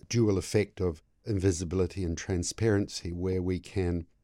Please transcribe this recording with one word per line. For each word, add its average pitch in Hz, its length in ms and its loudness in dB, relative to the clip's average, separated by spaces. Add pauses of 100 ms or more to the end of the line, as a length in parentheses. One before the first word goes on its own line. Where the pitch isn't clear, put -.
dual 107 280 4
effect 98 440 0
of 87 200 -2 (240)
invisibility 92 800 0
and 82 160 -2
transparency, 101 920 0
where 92 280 -2
we 90 200 -2
can 87 440 -2 (200)